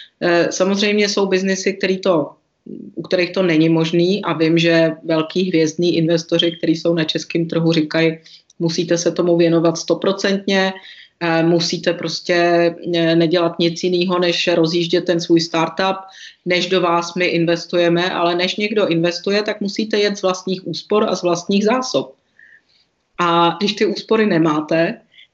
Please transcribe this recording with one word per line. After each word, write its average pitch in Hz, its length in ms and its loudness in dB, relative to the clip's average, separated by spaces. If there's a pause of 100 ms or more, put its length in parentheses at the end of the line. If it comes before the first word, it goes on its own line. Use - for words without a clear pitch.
(220)
Eh, 170 300 2
samozřejmě 208 580 0
jsou 202 160 0
biznesy, 190 480 0
který 190 280 -2
to, 170 300 0 (640)
u 170 60 -10
kterých 175 300 -2
to 190 120 0
není 165 260 4
možný 170 540 2
a 170 100 -2
vím, 160 240 2
že 165 340 4 (120)
velký 165 460 -2
hvězdní 165 480 0
investoři, 165 540 0
který 165 240 -2
jsou 170 180 0
na 165 100 0
českém 165 440 -4
trhu, 165 240 0
říkají, 160 460 0 (420)
musíte 170 380 -2
se 170 140 0
tomu 170 260 0
věnovat 165 400 2
stoprocentně, 196 960 -2 (480)
eh, 165 220 0
musíte 170 500 0
prostě, 170 420 -4 (600)
eh, 165 200 2
nedělat 170 440 2
nic 170 240 -2
jinýho, 180 360 0
než 175 280 0
rozjíždět 170 580 0
ten 170 140 0
svůj 170 220 2
startup, 175 560 -2 (480)
než 180 220 0
do 185 140 0
vás 170 340 0
my 180 100 0
investujeme, 170 840 0
ale 175 240 0
než 185 200 -2
někdo 208 320 0
investuje, 175 560 -2
tak 208 180 -6
musíte 208 380 -4
jet 208 180 0
z - 40 -16
vlastních 185 460 -4
úspor 170 420 -2
a 170 60 -2
z 185 80 -8
vlastních 180 420 0
zásob. 233 500 -2 (1040)
A 170 400 2
když 202 140 -2
ty 220 120 -2
úspory 214 400 0
nemáte, 165 720 0 (340)